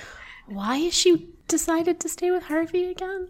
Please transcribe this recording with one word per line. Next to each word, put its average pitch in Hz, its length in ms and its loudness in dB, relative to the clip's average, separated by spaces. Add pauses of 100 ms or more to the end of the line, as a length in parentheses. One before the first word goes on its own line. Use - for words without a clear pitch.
(480)
Why 208 300 -2
has 339 160 0
she 339 360 4 (180)
decided 339 540 2
to 330 80 -6
stay 359 220 0
with 359 120 0
Harvey 330 480 0
again? 370 380 -6